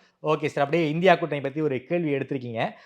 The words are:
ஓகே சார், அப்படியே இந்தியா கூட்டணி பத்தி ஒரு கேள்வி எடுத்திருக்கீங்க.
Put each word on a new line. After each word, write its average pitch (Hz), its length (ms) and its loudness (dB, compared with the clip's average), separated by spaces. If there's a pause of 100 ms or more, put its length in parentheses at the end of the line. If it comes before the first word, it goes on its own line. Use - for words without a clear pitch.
(220)
ஓகே 151 240 0
சார், - 180 0
அப்படியே 156 240 0
இந்தியா 175 260 6
கூட்டணி 151 260 -4
பத்தி 135 200 -4
ஒரு 135 240 -2
கேள்வி 165 280 -2
எடுத்திருக்கீங்க. 127 580 -4 (160)